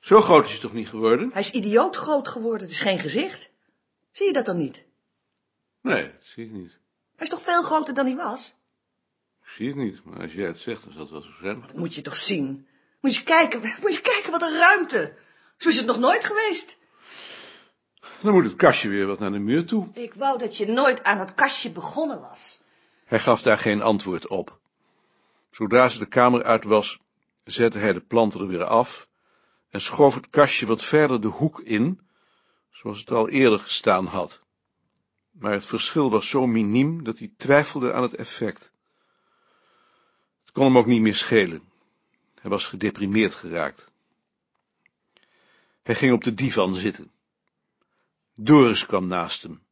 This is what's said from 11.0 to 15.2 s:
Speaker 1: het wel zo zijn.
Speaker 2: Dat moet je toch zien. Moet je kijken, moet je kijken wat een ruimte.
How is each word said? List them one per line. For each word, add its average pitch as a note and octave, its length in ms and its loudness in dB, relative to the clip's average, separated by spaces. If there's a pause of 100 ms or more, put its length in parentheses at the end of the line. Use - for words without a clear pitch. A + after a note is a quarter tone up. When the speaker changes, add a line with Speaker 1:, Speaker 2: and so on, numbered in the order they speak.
Speaker 1:
het C#2+ 80 -16
wel D2+ 120 -16
zo - 180 -20
zijn. G#2 200 -10
Speaker 2:
Dat A#2+ 140 -20
moet D#3+ 200 -10
je D3+ 80 -16
toch C#3+ 140 -12
zien. C#3 500 -6 (340)
Moet C4 160 0
je - 60 -4
kijken, C4 580 0
moet F#4+ 140 -2
je - 60 -6
kijken G#4 300 -2
wat E4 120 -2
een D#4+ 160 -4
ruimte. E4+ 560 2 (420)